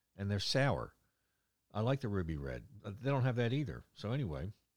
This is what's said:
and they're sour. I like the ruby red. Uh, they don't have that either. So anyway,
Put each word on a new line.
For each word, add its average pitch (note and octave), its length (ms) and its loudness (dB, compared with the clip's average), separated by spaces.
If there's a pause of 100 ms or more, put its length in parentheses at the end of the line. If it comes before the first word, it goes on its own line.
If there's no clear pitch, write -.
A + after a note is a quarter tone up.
(180)
and G2 120 -2
they're G2+ 80 2
sour. G2+ 560 2 (800)
I G2+ 60 -2
like B2+ 220 2
the A2+ 80 -2
ruby F2 260 0
red. B1+ 320 -6 (160)
Uh, G#2+ 160 -6
they A#2+ 100 0
don't C#3 140 4
have B2+ 140 4
that A#2+ 160 4
either. A#2+ 320 -2 (100)
So G#2+ 160 -4
anyway, F#2+ 400 -2 (260)